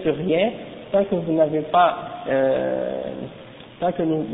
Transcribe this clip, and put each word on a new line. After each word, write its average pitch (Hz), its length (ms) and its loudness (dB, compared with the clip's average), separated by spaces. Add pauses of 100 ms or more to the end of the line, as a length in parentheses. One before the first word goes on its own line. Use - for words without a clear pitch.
sur 147 140 0
rien 175 360 2 (400)
tant 202 120 4
que 196 120 -2
vous 165 180 0
n'avez 156 280 4
pas, 175 360 4 (320)
euh, 131 720 0 (800)
tant 175 120 0
que 180 120 -2
nous, 156 300 0